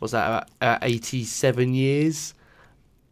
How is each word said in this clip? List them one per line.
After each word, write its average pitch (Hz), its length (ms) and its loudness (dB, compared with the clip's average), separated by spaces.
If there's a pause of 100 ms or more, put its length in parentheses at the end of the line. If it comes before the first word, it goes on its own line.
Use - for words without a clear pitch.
what's 113 100 -6
that, 113 160 0
about, 110 220 -2 (120)
uh, 117 220 2
eighty-seven 123 920 0
years, 143 600 0 (760)